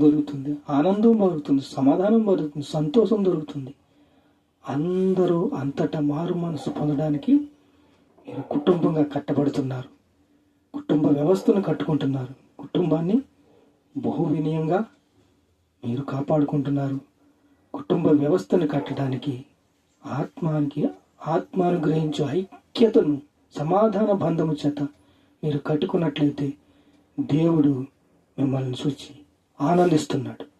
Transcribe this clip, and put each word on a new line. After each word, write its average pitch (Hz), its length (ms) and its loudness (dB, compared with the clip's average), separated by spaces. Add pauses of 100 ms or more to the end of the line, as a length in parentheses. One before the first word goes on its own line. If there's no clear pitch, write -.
దొరుకుతుంది, 147 480 2 (180)
ఆనందం 196 440 4 (100)
దొరుకుతుంది, 147 380 0 (140)
సమాధానం 180 540 4
దొరుకుతుంది, 156 360 -2 (100)
సంతోషం 202 520 2
దొరుకుతుంది. 151 460 -6 (920)
అందరూ 175 760 0 (220)
అంతటా 143 400 -4
మారు 156 420 -2
మనసు 165 280 -6
పొందడానికి 147 600 0 (920)
మీరు - 180 -10 (120)
కుటుంబంగా 160 580 2
కట్టబడుతున్నారు. 139 760 -2 (880)
కుటుంబ 151 280 0 (140)
వ్యవస్థను 190 500 2
కట్టుకుంటున్నారు. 139 680 -2 (280)
కుటుంబాన్ని 175 540 0 (880)
బహు 117 280 -2
వినయంగా 160 480 0 (1040)
మీరు 120 180 -4
కాపాడుకుంటున్నారు. 139 960 -2 (760)
కుటుంబ 170 320 -2 (140)
వ్యవస్థను 170 540 0
కట్టడానికి 135 600 -4 (680)
ఆత్మానికి, 151 800 -4 (520)
ఆత్మానుగ్రహించే 160 880 0 (160)
ఐక్యతను 196 760 2 (420)
సమాధాన 202 520 2 (140)
బంధము 160 380 0
చేత 147 180 -2 (600)
మీరు 147 160 -2 (100)
కట్టుకున్నట్లయితే 151 800 0 (680)
దేవుడు 147 540 2 (680)
మిమ్మల్ని 131 440 -2
చూసి - 300 -6 (460)
ఆనందిస్తున్నాడు. 147 840 0 (160)